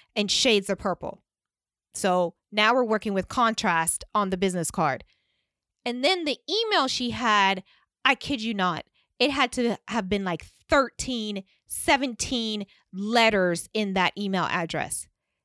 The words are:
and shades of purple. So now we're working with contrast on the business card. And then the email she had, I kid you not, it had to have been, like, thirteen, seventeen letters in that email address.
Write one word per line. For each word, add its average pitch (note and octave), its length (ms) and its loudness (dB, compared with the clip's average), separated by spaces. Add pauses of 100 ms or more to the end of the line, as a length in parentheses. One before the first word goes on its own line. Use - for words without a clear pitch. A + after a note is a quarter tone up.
(160)
and G#3 120 0
shades G#3 400 2
of F#3+ 100 -2
purple. - 440 -6 (680)
So F3+ 420 0 (160)
now G#3+ 220 4
we're B3+ 100 4
working G#3+ 300 0
with F#3+ 160 -2
contrast F#3 760 0 (100)
on G3+ 180 0
the F#3 60 -2
business F3+ 320 0
card. C#3 360 -2 (800)
And B3 180 -6
then F4 220 2
the C#4 140 -2 (100)
email G4 400 0
she B3 220 -4
had, G#3 520 2 (400)
I C4+ 120 6
kid C4 260 -6
you A3+ 120 -4
not, F3+ 300 -2 (340)
it C#4 140 2
had C4+ 220 0
to A#3 240 0 (100)
have G3+ 220 -2
been, G3 160 0
like, F3 200 -4 (240)
thirteen, A#3 760 -2 (220)
seventeen A#3 960 -2 (260)
letters G3+ 840 2
in G#3 200 -2
that F#3 240 2
email F#3+ 320 -2
address. - 580 -4 (380)